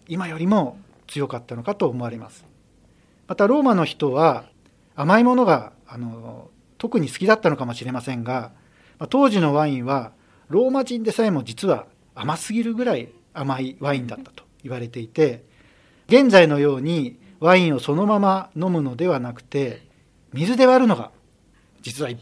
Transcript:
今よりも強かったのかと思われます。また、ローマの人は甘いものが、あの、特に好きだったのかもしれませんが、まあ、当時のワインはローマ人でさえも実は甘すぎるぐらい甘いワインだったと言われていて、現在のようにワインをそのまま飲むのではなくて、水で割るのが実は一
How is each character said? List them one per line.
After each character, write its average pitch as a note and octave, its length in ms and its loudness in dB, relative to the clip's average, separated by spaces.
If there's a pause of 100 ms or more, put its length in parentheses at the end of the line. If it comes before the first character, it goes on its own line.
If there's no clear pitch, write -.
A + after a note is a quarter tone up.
今 F3 180 -8
よ D#3+ 100 -12
り E3+ 120 -4
も E3+ 280 0 (300)
強 C#3 220 -6
か C3 80 -10
っ B2 100 -16
た A#2+ 80 -14
の A#2 80 -12
か G3+ 140 -6
と F3 120 0
思 B2 140 -8
わ A#2+ 80 -8
れ A#2 60 -12
ま A2 120 -18
す。 - 160 -20 (840)
ま F#3+ 80 -8
た、 G3+ 100 4
ロ C4+ 140 2
ー - 20 2
マ B3 140 4
の E3 80 2
人 C#3+ 280 -2
は C#3 340 2 (500)
甘 F3 240 4
い A#3+ 40 4
も B3 120 4
の B3+ 80 2
が、 B2+ 280 2 (140)
あ A#2 100 -20
の、 A#2 540 -14 (280)
特 A#3 200 -2
に D3 100 0
好 - 100 -14
き F#3 80 -4
だ G#3+ 80 8
っ A3 60 2
た F3 80 0
の D3+ 80 2
か C3+ 80 -8
も A#2+ 100 -6
し B2 100 -14
れ B2+ 80 -10
ま B2+ 80 -8
せ B2+ 160 -8
ん A#2 80 -8
が、 B2 260 -6 (480)
ま D#3 60 -12
あ、 - 20 -8
当 C4+ 220 2
時 G#3 100 0
の D3+ 160 2
ワ D3+ 140 2
イ C#3 80 -2
ン B2 100 -8
は B2+ 240 -4 (380)
ロ G3+ 180 2
ー C4 60 0
マ C4+ 120 -2
人 A#3+ 200 -8
で G#3+ 80 -2
さ A3+ 120 -2
え G#3+ 60 0
も C#3+ 140 -2
実 A#2 240 -6
は C3 180 0 (300)
甘 D3+ 200 -6
す - 160 -10
ぎ A3+ 120 -2
る A3+ 100 -6
ぐ A#3+ 100 -4
ら G#3+ 120 0
い A#2 140 -10 (280)
甘 C3+ 220 -6
い C3 200 -8
ワ C#3+ 120 -4
イ C#3 60 -4
ン B2 80 -8
だ A2+ 100 -12
っ - 40 -16
た C4 100 -20
と - 140 -20 (180)
言 B2 100 -12
わ B2+ 60 -8
れ A#2+ 100 -10
て B2 100 -16
い A2+ 100 -12
て、 C3+ 360 0 (640)
現 C4 220 6
在 F3+ 180 10
の D3 100 0
よ C#3+ 180 2
う B2+ 40 -6
に D3 380 -4 (200)
ワ E3+ 160 4
イ F3+ 120 4
ン D3+ 80 2
を B2 60 -2
そ D3 140 -2
の F#3+ 120 0
ま G#3 120 2
ま F#3+ 380 0
飲 F3+ 160 -2
む E3 80 0
の B2+ 160 -6
で E3+ 120 -2
は C#3+ 120 0
な A#2+ 140 -10
く - 100 -20
て、 C3+ 380 -6 (500)
水 F3 240 -2
で B3+ 100 6
割 B3+ 180 6
る - 20 4
の F#3+ 100 2
が A2+ 140 -10 (720)
実 B2+ 200 -10
は C3+ 60 -4
一 A#2+ 140 -10